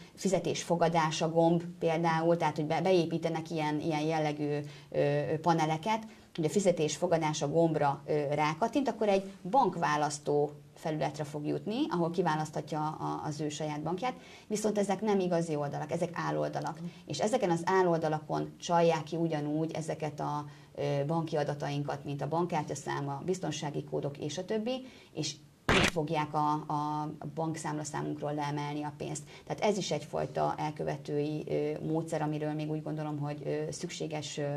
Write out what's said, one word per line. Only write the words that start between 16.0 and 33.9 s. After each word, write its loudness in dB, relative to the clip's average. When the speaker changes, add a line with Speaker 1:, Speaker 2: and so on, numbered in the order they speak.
Speaker 1:
áloldalak. -2
Speaker 2:
Mhm. -8
Speaker 1:
És -6
ezeken 2
az 2
áloldalakon 2
csalják 4
ki -6
ugyanúgy 0
ezeket -4
a, -2
ö, 0
banki 0
adatainkat, -2
mint -6
a -2
bankkártyaszáma, -2
biztonsági -2
kódok -4
és -6
a -6
többi, -2
és -4
így 6
fogják 0
a, 4
a -2
bankszámlaszámunkról -4
leemelni -2
a -6
pénzt. -8
Tehát -6
ez 4
is -2
egyfajta -2
elkövetői, -4
ö, -2
módszer, -2
amiről -2
még -4
úgy -4
gondolom, -4
hogy, -4
ö, -2
szükséges, -6